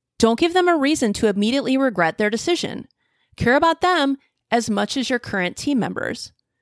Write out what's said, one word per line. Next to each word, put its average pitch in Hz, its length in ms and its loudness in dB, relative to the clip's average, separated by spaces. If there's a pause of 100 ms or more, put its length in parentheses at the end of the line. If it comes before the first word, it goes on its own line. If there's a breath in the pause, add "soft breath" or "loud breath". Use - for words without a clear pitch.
(180)
Don't 226 220 2
give 339 140 0
them 359 140 4
a 349 80 4
reason 277 380 0
to 220 140 0
immediately 226 500 0
regret 185 400 0
their 208 120 2
decision. - 580 -4 (500)
Care 240 180 2
about 320 260 2
them 294 360 2 (340)
as 233 180 0
much 202 280 -2
as 247 120 -4
your 247 100 0
current 180 360 -4
team 285 240 -2
members. - 520 -6 (300)